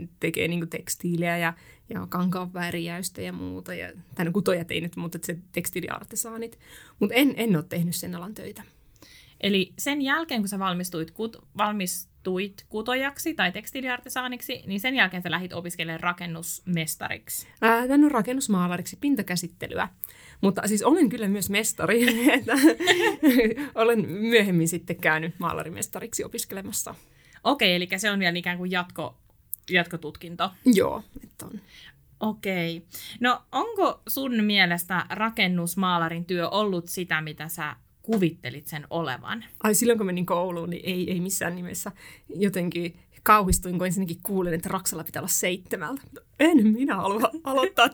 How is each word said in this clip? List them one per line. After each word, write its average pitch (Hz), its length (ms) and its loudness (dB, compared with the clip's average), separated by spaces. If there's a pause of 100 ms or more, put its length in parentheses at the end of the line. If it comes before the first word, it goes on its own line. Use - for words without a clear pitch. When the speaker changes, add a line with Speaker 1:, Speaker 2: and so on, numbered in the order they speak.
(200)
Speaker 1:
tekee 170 280 -2
niinku 170 180 -2
tekstiiliä 170 720 -4
ja, 165 160 0 (360)
ja 185 200 -8
kankaan 180 440 -2
värjäystä 175 680 -8
ja 180 120 -8
muuta. 180 400 -10
Ja, 175 180 -12 (240)
tai 180 100 -2
no, 170 60 -2
kutojat 180 400 0
ei 170 100 -2
nyt, 170 140 -8
mutta 170 280 -8
se 170 140 -6 (140)
tekstiiliartesaanit. 226 1080 -8 (400)
Mut 208 140 2
en, 262 240 4
en 214 180 2
oo 151 60 2
tehnyt 170 340 -4
sen 180 200 -8
alan 180 180 -10
töitä. 214 300 -14 (760)
Speaker 2:
Eli 196 360 0
sen 294 240 -2
jälkeen, 277 400 -2
kun 196 60 -2
sä 196 120 -6
valmistuit 180 520 -4
kut-, - 340 -8 (120)
valmistuit 196 1120 -4
kutojaksi 262 640 -4
tai 185 180 0
tekstiiliartesaaniksi, 247 1160 -8
niin 196 120 -4
sen 254 160 -2
jälkeen 185 280 2
sä 170 80 -4
lähdit 175 220 -4
opiskelemaan 170 460 -6
rakennusmestariksi. 170 1500 -6 (140)
Speaker 1:
Ää, 233 260 4
tän 285 160 8
on 302 80 8
rakennusmaalariksi 196 920 0
pintakäsittelyä. 180 840 -2 (540)
Mutta 196 260 2
siis 208 160 0
olen 294 260 6
kyllä 226 180 -2
myös 196 220 0
mestari, 208 560 2 (160)
<laughs> 240 180 6
että 226 140 0 (1200)
olen 226 340 4
myöhemmin 202 580 4
sitten 170 280 -4
käynyt 160 440 0
maalarimestariksi 170 840 -6
opiskelemassa. - 720 -8 (480)
Speaker 2:
Okei, 226 320 4
eli 175 220 -2
se 208 140 0
on 196 80 0
vielä 175 200 2
ikään 175 180 -4
kuin 180 140 -4
jatko-, 180 460 -4 (520)
jatkotutkinto. 175 840 -2 (140)
Speaker 1:
Joo, 214 380 6 (200)
että - 220 -18
on. - 160 -14 (580)
Speaker 2:
Okei. 185 680 -2 (340)
No, 247 220 2 (100)
onko 381 560 0
sun 247 360 0
mielestä 185 680 2
rakennusmaalarin 180 1160 0
työ 175 240 -2
ollut 190 380 0
sitä, 170 340 -2
mitä 151 260 -10
sä 160 280 -8 (260)
kuvittelit 160 680 -2
sen 147 220 -12
olevan? 165 560 -6 (180)
Speaker 1:
Ai, 214 120 4
silloin 233 240 4
kun 208 60 0
menin 180 200 0
kouluun, 175 440 -2
niin 175 160 -6
ei, 180 260 -2
ei 185 80 0
missään 180 360 -4
nimessä. 180 360 -10 (440)
Jotenkin 175 640 -2 (240)
kauhistuin, 185 540 4
kun 180 100 0
ensinnäkin 175 360 -2
kuulin, 185 300 0
että 170 160 -4
Raksalla 180 340 -4
pitää - 160 -8
olla 160 80 -8
seitsemältä. 190 720 -2 (380)
En 277 280 8
minä 240 280 4
halua 220 340 0 (140)
aloittaa 269 500 4